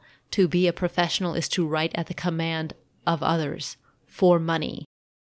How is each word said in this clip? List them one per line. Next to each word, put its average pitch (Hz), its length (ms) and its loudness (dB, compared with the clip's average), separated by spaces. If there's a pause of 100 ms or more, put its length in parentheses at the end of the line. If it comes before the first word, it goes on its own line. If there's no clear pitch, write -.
(320)
to 185 160 4
be 175 180 2
a 170 80 2
professional 175 640 -2
is - 140 -2
to 170 180 0
write 156 260 0
at 170 140 -4
the - 80 -8
command 165 580 -4 (320)
of 165 160 0
others 156 560 -2 (300)
for 175 320 4
money." 165 460 -2 (380)